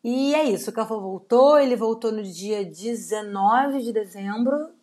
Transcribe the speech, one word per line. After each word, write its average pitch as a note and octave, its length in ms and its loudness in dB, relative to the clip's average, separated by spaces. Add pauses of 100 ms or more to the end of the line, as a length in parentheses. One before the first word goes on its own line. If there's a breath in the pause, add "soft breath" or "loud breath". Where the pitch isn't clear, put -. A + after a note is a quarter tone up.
E C4 320 0
é D#4 100 2
isso, A3 260 -2
o - 20 -18
Cafô A3 280 -4
voltou, A#3 580 4
ele C4+ 160 4
voltou A3+ 380 -2
no G#3+ 100 -4
dia G3 420 -6
dezenove G#3 1160 -2
de A3+ 100 -6
dezembro A3 800 -4 (120)